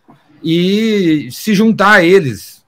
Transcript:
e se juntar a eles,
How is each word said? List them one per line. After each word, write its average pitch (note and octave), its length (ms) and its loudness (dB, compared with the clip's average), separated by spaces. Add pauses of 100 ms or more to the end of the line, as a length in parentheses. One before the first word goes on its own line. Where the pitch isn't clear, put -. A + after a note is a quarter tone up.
(440)
e F3 880 -2
se - 220 -6
juntar G#3 400 2
a G3 100 4
eles, E3 640 0